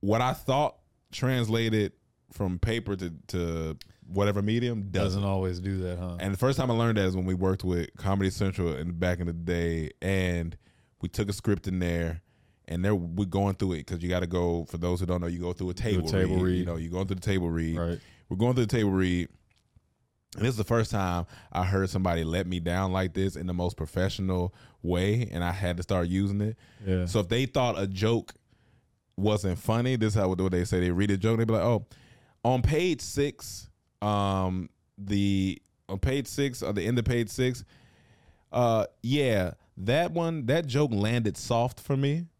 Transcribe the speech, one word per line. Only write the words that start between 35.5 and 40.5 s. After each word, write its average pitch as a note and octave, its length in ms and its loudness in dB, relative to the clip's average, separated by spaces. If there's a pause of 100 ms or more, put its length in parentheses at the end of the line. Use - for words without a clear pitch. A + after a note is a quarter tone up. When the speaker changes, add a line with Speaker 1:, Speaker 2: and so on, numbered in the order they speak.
Speaker 1:
on F#2+ 100 -6
page C3 280 -2
six, C3 360 -4
or - 80 -4
the G2+ 120 -2
end A#2 160 0
of A#2 60 -2
page A#2+ 240 0
six, B2+ 360 -2 (880)
uh, A#2 340 2 (160)
yeah, A#2 500 2 (260)
that C3 340 0
one, E3 340 -2
that D3+ 220 0